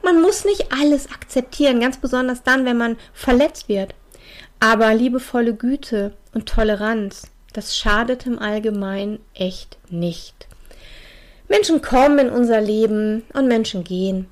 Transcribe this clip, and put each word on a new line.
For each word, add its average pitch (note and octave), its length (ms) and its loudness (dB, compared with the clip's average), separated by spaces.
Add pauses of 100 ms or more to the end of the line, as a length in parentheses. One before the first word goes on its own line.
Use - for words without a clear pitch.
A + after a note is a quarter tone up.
Man F4 180 4
muss G4 240 2
nicht G4+ 280 -2
alles C#4+ 380 2
akzeptieren, B3+ 680 0
ganz C4 160 0
besonders B3+ 460 -4
dann, C4 220 2
wenn B3 120 0
man A#3 200 -2 (160)
verletzt C4+ 560 0
wird. G3 260 -4 (680)
Aber A3 340 4
liebevolle A#3+ 600 0
Güte A3+ 580 -4 (200)
und A3 160 -6
Toleranz, G#3+ 800 -2 (240)
das - 240 -8
schadet A#3 500 -2
im A#3+ 120 -4
Allgemeinen G#3 800 -4 (160)
echt - 440 -8 (100)
nicht. E3+ 580 -8 (1000)
Menschen G4 320 2
kommen C#4+ 380 4
in B3+ 120 4
unser A#3 300 2
Leben G#3+ 640 0 (100)
und C4+ 140 0
Menschen A3 380 0
gehen. F#3+ 480 -4